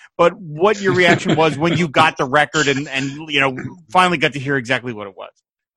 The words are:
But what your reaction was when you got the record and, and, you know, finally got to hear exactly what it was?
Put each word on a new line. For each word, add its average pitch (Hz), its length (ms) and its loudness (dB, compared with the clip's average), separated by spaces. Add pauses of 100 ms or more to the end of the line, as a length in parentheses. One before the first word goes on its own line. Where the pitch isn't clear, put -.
(160)
But 175 220 4
what 190 420 0
your 190 140 0
reaction 175 420 2
was 151 220 2
when 160 200 0
you 165 120 0
got 160 280 2
the 151 80 -2
record 147 420 2
and, 143 200 -2
and, 139 420 -8
you 143 100 0
know, 135 180 0 (340)
finally 180 260 2
got 139 160 0
to 143 60 -8
hear 139 180 -2
exactly 123 360 -4
what 104 140 -10
it 95 80 -18
was? 98 160 -16 (460)